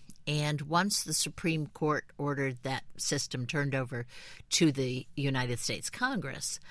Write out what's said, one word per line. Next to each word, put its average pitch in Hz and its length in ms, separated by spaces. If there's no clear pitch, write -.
and 147 360
once 175 420
the 151 100
Supreme 156 540
Court - 380
ordered 139 460
that 131 220
system 135 500
turned 143 300
over 123 300
to 160 200
the 127 340
United 127 420
States - 300
Congress, 180 800